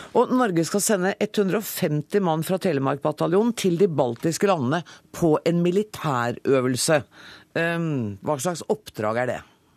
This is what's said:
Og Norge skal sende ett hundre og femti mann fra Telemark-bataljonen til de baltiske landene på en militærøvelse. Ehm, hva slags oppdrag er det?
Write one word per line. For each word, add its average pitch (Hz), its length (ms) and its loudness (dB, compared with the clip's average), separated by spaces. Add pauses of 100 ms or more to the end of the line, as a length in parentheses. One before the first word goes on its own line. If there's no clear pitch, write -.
(160)
Og 233 160 2
Norge 190 340 2
skal 208 140 -2
sende 190 420 0
ett - 140 -4
hundre 190 220 2
og 214 60 -6
femti 151 560 -2
mann 165 220 2
fra 180 160 -2
Telemark-bataljonen 160 1000 0
til 175 220 0
de 196 100 4
baltiske 147 600 0
landene 160 360 0 (300)
på 156 320 2
en 170 160 2
militærøvelse. 131 1400 0 (520)
Ehm, 160 680 -2
hva 139 160 -2
slags 165 240 -4
oppdrag 113 540 -4
er 123 100 0
det? 90 140 -4 (360)